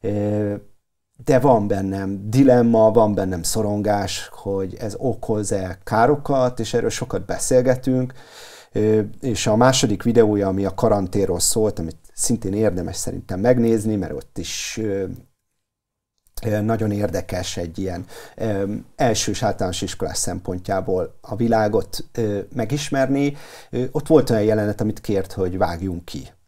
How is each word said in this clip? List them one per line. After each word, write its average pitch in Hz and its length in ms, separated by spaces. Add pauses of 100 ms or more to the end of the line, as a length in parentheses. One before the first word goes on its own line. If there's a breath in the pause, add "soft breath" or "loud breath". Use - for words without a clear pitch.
ö, 104 520 (680)
de 131 160
van 120 280
bennem 98 600
dilemma, 117 640
van 107 220
bennem 95 300
szorongás, 104 880
hogy 98 480
ez 101 180
okoz-e 104 880
károkat, 127 760
és 113 140
erről 117 160
sokat 101 360
beszélgetünk, 127 880 (580 loud breath)
ö, 107 300 (200)
és 120 260
a 107 80
második 120 480
videója, 104 440
ami 95 180
a 95 80
karanténról 95 680
szólt, 107 400
amit 80 180 (160)
szintén 101 400
érdemes 92 420
szerintem - 440
megnézni, 113 560
mert 80 180
ott - 240
is, - 440
ö, 98 220 (1400)
ö, 107 160
nagyon 107 300
érdekes 95 680
egy 85 220
ilyen, 92 260 (300 loud breath)
ö, 101 280 (320)
elsős 113 480
általános 98 380
iskolás 92 360
szempontjából 92 1040
a - 140
világot, 110 680 (100)
ö, 104 260 (160)
megismerni. 139 800 (340 loud breath)
Ö, 123 220
ott 151 160
volt 151 220
olyan 110 140
jelenet, 107 380
amit 107 200
kért, 98 320
hogy 92 240
vágjunk 85 480
ki. - 220 (200)